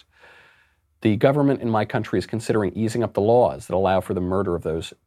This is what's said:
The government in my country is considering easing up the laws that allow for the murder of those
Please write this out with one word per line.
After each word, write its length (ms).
The 140
government 460
in 80
my 140
country 360
is 80
considering 460
easing 300
up 120
the 60
laws 440
that 100
allow 260
for 120
the 80
murder 340
of 60
those 320